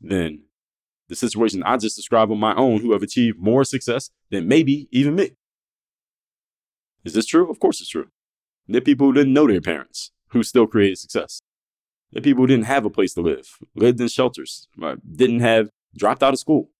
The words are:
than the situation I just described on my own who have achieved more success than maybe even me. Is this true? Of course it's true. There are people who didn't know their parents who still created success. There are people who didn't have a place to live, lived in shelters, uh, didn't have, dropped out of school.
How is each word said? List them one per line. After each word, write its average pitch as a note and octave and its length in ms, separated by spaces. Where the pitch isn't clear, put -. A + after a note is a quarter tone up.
than E2 440
the E2+ 60
situation G#2+ 460
I A2+ 160
just G#2+ 180
described A2 360
on G#2+ 80
my G#2+ 160
own A#2 260
who A#2 120
have G2+ 100
achieved A#2 340
more A2+ 260
success B2+ 460
than F2+ 160
maybe C#3+ 440
even C#3+ 240
me. G3 180
Is - 100
this A2+ 140
true? E3 240
Of - 80
course - 200
it's - 120
true. - 180
There A2+ 120
are - 20
people C#3 240
who C3+ 80
didn't C3+ 200
know D3 140
their F#2 140
parents - 500
who A#2 120
still A2+ 240
created G2+ 320
success. - 420
There A2 80
are A2+ 40
people C3 200
who B2+ 40
didn't A#2+ 180
have C3 180
a G#2 60
place G2 240
to F2 80
live, C#2+ 380
lived A#2+ 260
in A#2 60
shelters, A#2+ 600
uh, D2 140
didn't A#2+ 260
have, A2+ 280
dropped A2+ 280
out C3+ 100
of B2+ 60
school. - 400